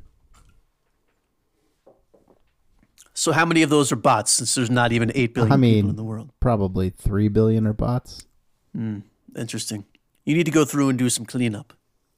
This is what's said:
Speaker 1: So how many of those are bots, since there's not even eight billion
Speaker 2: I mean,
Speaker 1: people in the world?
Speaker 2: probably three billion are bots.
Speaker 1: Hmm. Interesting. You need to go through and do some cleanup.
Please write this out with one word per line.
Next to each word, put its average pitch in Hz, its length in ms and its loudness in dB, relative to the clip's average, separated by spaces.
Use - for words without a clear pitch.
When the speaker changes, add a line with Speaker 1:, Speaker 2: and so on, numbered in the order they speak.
Speaker 1:
So - 200 -2
how 160 120 2
many 165 180 6
of 147 80 2
those 147 220 4
are 131 40 0
bots, 113 360 2
since - 220 -2
there's 120 160 -2
not 120 220 2
even 117 220 0
eight 123 200 -2
billion 120 180 2
Speaker 2:
I 139 40 4
mean, 120 180 4
Speaker 1:
people 104 160 2
in 104 60 -6
the 110 80 -8
world? 110 260 -12
Speaker 2:
probably 95 500 0
three 104 380 -2
billion 110 380 2
are 107 60 0
bots. - 540 -6
Speaker 1:
Hmm. 107 260 -8
Interesting. 110 480 -10
You 147 100 -2
need 170 120 2
to 156 60 -2
go 151 120 4
through 143 240 -2
and 127 100 0
do 123 120 0
some 117 160 -6
cleanup. 113 460 -6